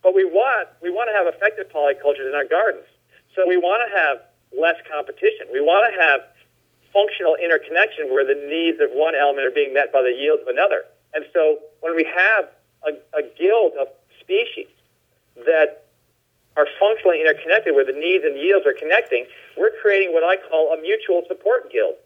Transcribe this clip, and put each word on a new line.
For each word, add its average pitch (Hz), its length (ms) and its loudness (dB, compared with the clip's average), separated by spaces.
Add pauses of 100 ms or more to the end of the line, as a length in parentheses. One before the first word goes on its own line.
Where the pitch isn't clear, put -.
But 185 120 4
we 190 100 4
want, 208 440 0 (120)
we 175 100 -6
want 220 200 -4
to 208 60 -2
have 185 100 2
effective 202 420 -2
polycultures 143 600 -2
in 139 60 -6
our 143 120 -4
gardens. 196 400 -2 (480)
So 185 140 0
we 180 80 2
want 185 260 0
to 220 160 -6
have 147 180 0 (400)
less 165 200 0 (100)
competition. 160 680 -4
We 131 80 -2
want 196 320 4
to 185 80 -6
have 147 200 2 (720)
functional 190 420 2
interconnection 160 800 -2
where 139 100 2
the 139 220 0
needs 165 340 -2
of 127 140 0
one 156 220 0
element 139 280 0
are 131 60 0
being 135 240 -2
met 139 180 0
by 135 100 2
the 127 120 0
yields 147 280 0
of - 60 -10
another. 156 360 0 (280)
And 151 200 -8
so 156 260 2 (220)
when 165 160 -6
we 160 80 4
have 190 440 2 (380)
a, 151 80 -4 (240)
a 147 40 -2 (140)
guild 190 380 2
of 135 140 -4 (320)
species - 500 -6 (760)
that 156 380 2 (720)
are 151 140 2 (100)
functionally 196 400 2
interconnected, 160 560 0
where 135 100 4
the 135 140 -8
needs 175 240 0
and 143 160 -2
yields 185 240 2
are 135 160 0
connecting, 160 480 -2 (320)
we're 220 240 0
creating 196 320 0
what 165 80 2
I 185 160 2
call 160 320 0
a 160 100 -2
mutual 175 460 -2
support 226 460 -2
guild. 107 340 -2